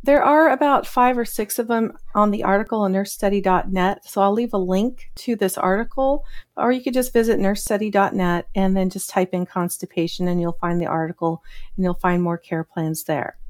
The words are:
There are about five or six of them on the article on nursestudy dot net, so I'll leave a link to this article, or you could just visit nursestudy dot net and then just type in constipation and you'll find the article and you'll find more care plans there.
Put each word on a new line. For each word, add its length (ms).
There 200
are 260
about 380
five 320
or 80
six 320
of 100
them 240
on 160
the 120
article 380
on 140
nursestudy 480
dot 280
net, 320
so 200
I'll 100
leave 220
a 40
link 580
to 200
this 220
article, 680
or 160
you 100
could 120
just 180
visit 260
nursestudy 540
dot 220
net 400
and 200
then 140
just 220
type 240
in 100
constipation 840
and 140
you'll 140
find 260
the 60
article 560
and 80
you'll 80
find 300
more 160
care 260
plans 400
there. 320